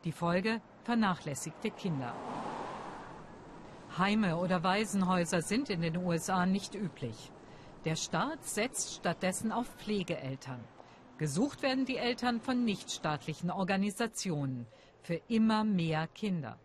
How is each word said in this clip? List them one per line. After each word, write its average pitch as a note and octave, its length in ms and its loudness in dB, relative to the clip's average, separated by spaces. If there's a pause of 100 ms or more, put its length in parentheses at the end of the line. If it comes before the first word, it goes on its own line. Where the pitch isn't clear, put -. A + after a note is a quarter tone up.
Die E3 80 -2
Folge: F#3+ 500 0 (220)
vernachlässigte G3 840 0
Kinder. C3+ 440 -2 (1800)
Heime G3 400 4
oder F3 260 2
Waisenhäuser F#3 800 4
sind A#3+ 280 0
in F3 120 0
den E3 160 0
U F3+ 140 2
S E3 180 0
A F#3 160 4
nicht F#3+ 300 2
üblich. C#3+ 560 -6 (520)
Der D#3+ 120 0
Staat A3 500 0
setzt - 500 -2
stattdessen F#3 560 0
auf A#3+ 160 0 (100)
Pflegeeltern. C3+ 840 -4 (540)
Gesucht D#3+ 440 0
werden C4 240 4
die B3+ 120 -4
Eltern A#3+ 440 2
von B3 240 2
nichtstaatlichen E3 880 -2
Organisationen F#3+ 1120 0 (360)
für E3+ 260 -4
immer A3 360 4
mehr E3 440 2
Kinder. D#3+ 580 -4